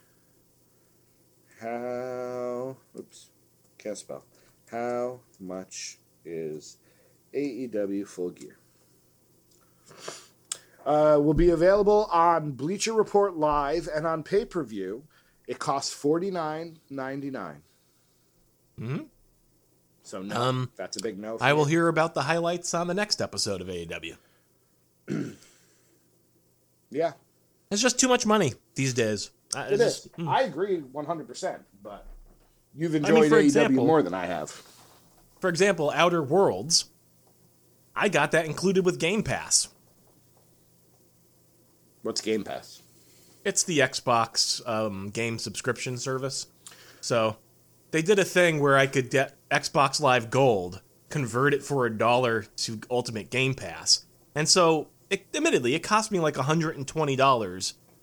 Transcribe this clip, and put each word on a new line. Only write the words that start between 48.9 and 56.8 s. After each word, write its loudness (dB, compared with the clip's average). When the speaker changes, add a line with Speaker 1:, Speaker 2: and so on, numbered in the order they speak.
Speaker 2:
get 0
Xbox 0
Live 2
Gold, 2
convert 0
it 0
for 0
a 0
dollar 2
to -6
Ultimate -4
Game 0
Pass. -2
And 0
so, 4
it, -4
admittedly, 2
it -6
cost 0
me, 0
like, 0
a -2
hundred 0
and -10